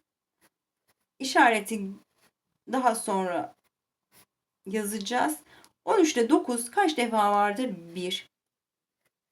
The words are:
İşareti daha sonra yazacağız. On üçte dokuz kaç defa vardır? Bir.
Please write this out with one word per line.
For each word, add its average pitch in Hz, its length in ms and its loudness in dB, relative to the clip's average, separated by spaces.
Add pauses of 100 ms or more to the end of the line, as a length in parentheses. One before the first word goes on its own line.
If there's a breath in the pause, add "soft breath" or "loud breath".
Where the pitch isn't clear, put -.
(1200)
İşareti 226 640 2 (920)
daha 254 220 2
sonra 190 600 -4 (1120)
yazacağız. 220 720 -4 (480 soft breath)
On - 160 2
üçte 240 280 2
dokuz 254 420 0
kaç 392 260 2
defa 220 360 2
vardır? 208 380 0 (240)
Bir. 180 340 -8 (1040)